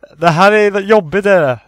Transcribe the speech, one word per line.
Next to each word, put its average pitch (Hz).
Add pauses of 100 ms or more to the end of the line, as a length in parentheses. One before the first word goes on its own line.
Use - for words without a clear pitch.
(180)
Det 160
här 170
är 208
jobbigt, 196
är 196
det. 131